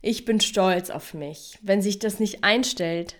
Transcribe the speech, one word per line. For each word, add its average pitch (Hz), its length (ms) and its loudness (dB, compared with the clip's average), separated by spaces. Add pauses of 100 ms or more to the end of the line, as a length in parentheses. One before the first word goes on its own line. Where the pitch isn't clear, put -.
„Ich 220 220 -2
bin 220 160 2
stolz 185 500 2
auf - 240 -10
mich“, 151 480 -12
wenn 196 200 4
sich 196 180 0
das 214 200 -2
nicht 214 240 0
einstellt 180 760 0